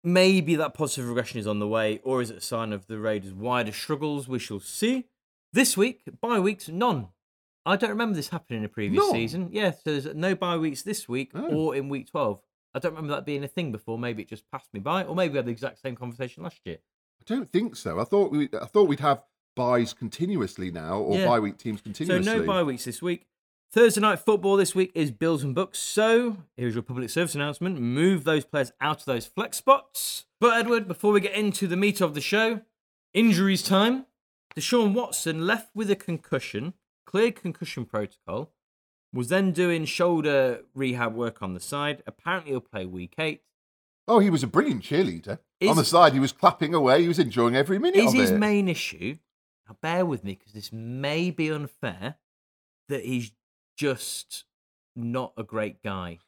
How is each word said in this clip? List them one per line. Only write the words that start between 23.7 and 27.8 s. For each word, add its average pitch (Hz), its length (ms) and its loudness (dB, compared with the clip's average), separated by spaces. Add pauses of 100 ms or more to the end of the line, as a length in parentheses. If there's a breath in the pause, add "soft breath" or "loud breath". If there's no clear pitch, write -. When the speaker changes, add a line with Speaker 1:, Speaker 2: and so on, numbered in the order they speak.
Speaker 1:
Thursday 220 300 6
night 208 180 4
football 196 380 4
this 196 160 2
week 185 220 2
is 151 160 0
Bills 156 320 0
and 135 100 -4
Bucks. 180 240 -4
So 226 600 2 (200)
here's 123 160 -2
your 117 80 -4
public 123 300 -8
service 165 240 -2
announcement. 147 440 -4
Move 143 440 2